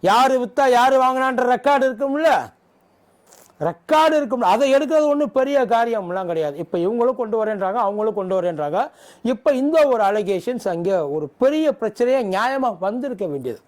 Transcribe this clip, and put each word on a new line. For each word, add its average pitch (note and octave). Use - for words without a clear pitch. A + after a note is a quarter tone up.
யாரு C4
வித்தா B3
யாரு C4
வாங்கினான்ற B3+
ரெக்கார்டு C#4
இருக்கும்ல, C#4
ரெக்கார்டு D#4
இருக்கும், B3
அதை B3
எடுக்கிறது D4+
ஒண்ணும் D4
பெரிய C#4
காரியம்லாம் F#3+
கிடையாது. D#3
இப்ப -
இவங்களும் A#3
கொண்டு A3+
வரேன்றாங்க, G#3
அவங்களும் G#3
கொண்டு F#3+
வரேன்றாங்க. E3
இப்ப D4
இந்த D4
ஒரு A3+
அலிகேஷன்ஸ் G3+
அங்க E3+
ஒரு D3+
பெரிய D4+
பிரச்சனையா B3
நியாயமா B3+
வந்திருக்க A3
வேண்டியது. B2